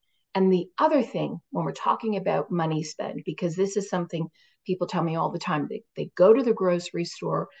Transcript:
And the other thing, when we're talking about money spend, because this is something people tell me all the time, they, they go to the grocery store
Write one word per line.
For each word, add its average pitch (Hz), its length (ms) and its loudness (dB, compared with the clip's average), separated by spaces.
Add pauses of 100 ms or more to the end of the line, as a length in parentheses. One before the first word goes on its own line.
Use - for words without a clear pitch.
(340)
And 190 180 4
the 180 160 2 (100)
other 302 240 4
thing, 165 380 -4 (100)
when 175 140 -2
we're 160 80 -4
talking - 440 -2
about 165 340 0
money 160 320 0
spend, - 420 -8
because 165 320 -4
this 196 220 0
is 196 100 -6
something 170 400 -4 (380)
people 180 200 -2
tell 170 160 -2
me 165 140 0
all 165 140 0
the 175 80 -6
time, 156 320 -4
they, - 140 -10 (120)
they - 180 -6
go 196 200 8
to 269 80 2
the 240 100 2
grocery 175 540 0
store 165 420 -6 (120)